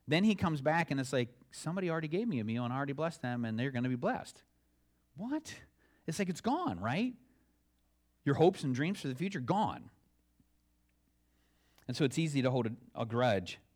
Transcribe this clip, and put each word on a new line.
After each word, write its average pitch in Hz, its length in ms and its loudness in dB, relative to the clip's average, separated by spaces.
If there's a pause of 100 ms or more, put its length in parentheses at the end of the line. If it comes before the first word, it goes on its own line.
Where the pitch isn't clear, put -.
Then 165 180 2
he 214 100 6
comes 165 260 0
back 151 300 2
and 139 100 0
it's 131 120 -4
like, 123 160 2 (220)
"Somebody 180 400 -4
already 160 180 -2
gave 196 200 0
me 151 100 0
a 110 60 0
meal 117 200 -2
and 120 80 -2
I 131 40 -2
already 143 160 -2
blessed 156 300 -4
them 123 220 -2
and 110 140 -2
they're 131 120 0
gonna 127 180 0
be 127 80 0
blessed." - 460 -4 (760)
What? 262 380 -6 (520)
It's 160 120 -4
like 190 100 0
it's 170 120 -4
gone, 254 400 0
right? 185 340 0 (1120)
Your 143 120 2
hopes 165 280 6
and 131 100 0
dreams 160 260 0
for 147 80 -6
the 127 60 -4
future, 170 260 -4
gone. 127 500 -2 (2000)
And 123 100 -4
so 160 80 2
it's 135 140 0
easy 151 220 2
to 127 100 4
hold 123 160 2
a, - 360 -8
a - 20 -4
grudge 113 540 2 (180)